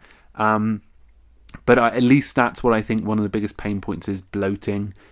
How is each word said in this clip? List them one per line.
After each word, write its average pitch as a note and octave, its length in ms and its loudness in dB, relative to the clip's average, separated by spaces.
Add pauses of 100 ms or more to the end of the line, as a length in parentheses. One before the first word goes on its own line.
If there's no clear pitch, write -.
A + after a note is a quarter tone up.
(360)
Um, G#2+ 460 0 (840)
but B2 140 6
I, A#2 100 4
at B2 140 0
least C3 320 4
that's A#2+ 260 0
what A#2+ 120 4
I A2 80 2
think A2 240 -4
one G#2+ 120 0
of G#2+ 60 0
the G2+ 60 -2
biggest G#2 260 -4
pain G2+ 240 -6
points F2+ 300 -6
is, F#2+ 120 -6
bloating, G2+ 720 -4 (180)